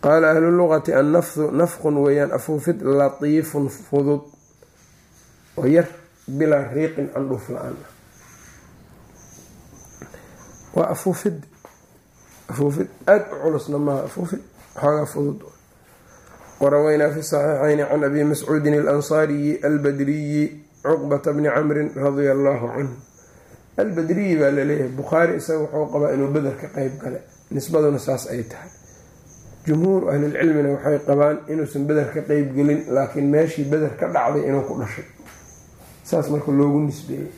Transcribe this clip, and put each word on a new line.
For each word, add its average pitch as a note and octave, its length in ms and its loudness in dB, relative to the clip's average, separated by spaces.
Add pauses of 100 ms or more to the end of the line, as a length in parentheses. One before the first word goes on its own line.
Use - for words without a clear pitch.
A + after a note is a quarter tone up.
Qaala D#3 300 6
ahlu D#3+ 260 4
lugati, D#3+ 380 2
annafthu, D3+ 560 2
nafkhun D#3 480 0
weeyaan, C#3+ 340 2
afuufid, D3+ 500 -2
latiifun, C#3+ 840 0
fudud, C#3+ 520 0 (1400)
oo B2 100 -2
yar, D#3+ 200 6 (420)
bilaa C#3 460 0
riiqin, D3+ 400 -4
candhuuf C3 360 -6
la-aan - 320 -10
ah. - 80 -20 (2750)
Waa D#3+ 200 2
afuufid. E3+ 480 -4 (1040)
Afuufid C#3+ 400 -2 (180)
aad G3+ 160 6 (100)
u C#3 100 -10
culusna D3 360 -2
maaha, C#3+ 260 -2
afuufid E3+ 360 -6 (400)
xoogaa D3 260 2
fudud. C#3+ 340 -4 (1200)
وروينا D3 480 4
في D3 80 -6
الصحيحين D3 640 0
عن D3 240 0
أبي C#3+ 200 2
مسعود D3 420 0
الأنصاري D3 1000 2
البدري D3 960 0 (240)
عقبة D3 480 0
بن D3 140 0
عمرو D3 500 0
رضي C#3 360 2
الله C3+ 380 0
عنه. B2+ 240 -6 (840)
Albadriyi F3 580 0
baa C#3+ 140 4
la C#3+ 140 0
leeyahay. C3+ 280 -2
Bukhaari D#3+ 440 0
isaga D#3+ 280 -4
wuxuu D3 280 -4
qabaa D3 200 0
inuu C#3 160 0
Beder C#3+ 320 -2
ka D3 160 -14
qayb C3+ 260 -6
galay. B2 200 -8 (280)
Nisbaduna D3 480 0
saas C3 300 -4
ay A#2+ 160 -6
tahay. - 260 -18 (960)
Jumhuur F#3 460 2
ahlulcilmina D3 640 2
waxay C#3+ 220 0 (100)
qabaan D3 280 4 (120)
inuusan D3 400 -4
Beder D3 260 2
ka D#3 60 -4
qayb C#3+ 360 0
gelin, C#3+ 240 2 (140)
laakiin C#3 380 0
meeshii D#3 320 2
Beder D3 360 0
ka - 120 -2
dhacday C#3 360 0
inuu C#3 200 0
ku - 120 -6
dhashay. - 280 -10 (960)
Saas D3+ 240 -2
marka D3 240 -2
loogu C#3+ 280 4
nisbeeyey. C#3 580 -6